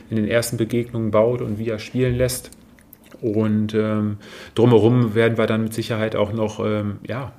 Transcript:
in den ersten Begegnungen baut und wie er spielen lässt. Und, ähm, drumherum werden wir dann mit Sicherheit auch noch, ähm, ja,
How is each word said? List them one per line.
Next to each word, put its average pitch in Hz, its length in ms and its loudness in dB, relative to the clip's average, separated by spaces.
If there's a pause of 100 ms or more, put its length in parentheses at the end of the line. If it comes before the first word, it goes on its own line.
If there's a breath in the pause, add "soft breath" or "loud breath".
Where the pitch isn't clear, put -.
in 113 80 -2
den 104 120 0
ersten 117 280 0
Begegnungen 117 540 -2
baut 117 320 2
und 110 160 -6
wie 113 100 -6
er 110 120 -4
spielen 127 340 -2
lässt. 123 380 -2 (680)
Und, 107 540 0
ähm, 107 420 -2 (380 loud breath)
drumherum 117 600 6
werden 113 220 2
wir 110 100 2
dann 110 180 0
mit 110 100 -6
Sicherheit 110 420 -4
auch 101 160 0
noch, 107 320 -4
ähm, 104 420 -2
ja, 104 320 -10